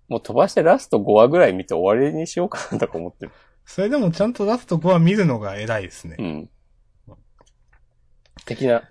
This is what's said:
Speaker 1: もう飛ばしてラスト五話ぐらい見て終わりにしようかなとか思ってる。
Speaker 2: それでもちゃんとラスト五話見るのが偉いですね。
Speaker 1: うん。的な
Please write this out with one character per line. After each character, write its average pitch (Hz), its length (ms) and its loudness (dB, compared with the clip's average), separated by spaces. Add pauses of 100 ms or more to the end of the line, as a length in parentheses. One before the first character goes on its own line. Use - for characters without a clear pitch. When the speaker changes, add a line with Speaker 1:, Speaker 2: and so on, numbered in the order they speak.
Speaker 1:
も 117 100 -4
う - 20 -4
飛 110 160 -6
ば 160 120 6
し - 60 -10
て 175 80 2
ラ 170 160 4
ス - 100 -12
ト 107 120 0
五 104 140 0
話 113 140 8
ぐ 165 100 2
ら 170 100 6
い 95 40 0
見 92 140 -8
て - 80 -6
終 98 260 2
わ 139 80 2
り 156 80 -6
に 160 120 -6
し - 100 -8
よ 175 80 -2
う - 20 -8
か - 220 -12
な 113 80 -6
と - 100 -2
か - 80 -12
思 85 120 -10
っ - 40 -16
て - 140 -18
る。 - 60 -18 (320)
Speaker 2:
そ - 160 -10
れ 202 80 -2
で 277 80 -2
も 190 160 0
ち 165 80 -8
ゃ 202 60 2
ん 240 60 -4
と 208 140 -4
ラ 226 100 0
ス - 100 -12
ト 165 120 -2
五 165 120 0
話 175 100 4
見 175 140 4
る 202 120 2
の 120 140 0
が 101 160 -10
偉 110 240 -4
い - 20 -10
で 92 80 -12
す - 140 -20
ね。 82 140 -16
Speaker 1:
う - 40 -8
ん。 80 280 -10 (1900)
的 127 240 -4
な 117 120 2 (100)